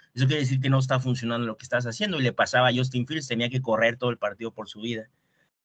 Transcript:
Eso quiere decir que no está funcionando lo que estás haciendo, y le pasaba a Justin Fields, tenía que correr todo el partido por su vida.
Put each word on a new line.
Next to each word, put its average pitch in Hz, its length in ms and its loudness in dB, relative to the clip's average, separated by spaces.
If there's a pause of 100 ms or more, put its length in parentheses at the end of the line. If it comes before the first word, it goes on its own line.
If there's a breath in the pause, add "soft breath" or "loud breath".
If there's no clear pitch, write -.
(140 soft breath)
Eso 127 140 2
quiere 151 140 2
decir 131 180 0
que 131 100 0
no 135 100 6
está 131 200 0
funcionando 120 480 -2
lo 110 100 -6
que - 60 -20
estás 123 240 -2
haciendo, 175 320 -2
y 131 40 2
le 117 100 2
pasaba 123 340 4
a 123 80 4
Justin 127 320 0
Fields, 156 200 -4
tenía 120 220 -2
que 127 120 -2
correr 117 360 2
todo 123 120 0
el 117 80 -4
partido 104 340 -6
por 104 160 -12
su 107 140 -14
vida. 113 280 -6 (560)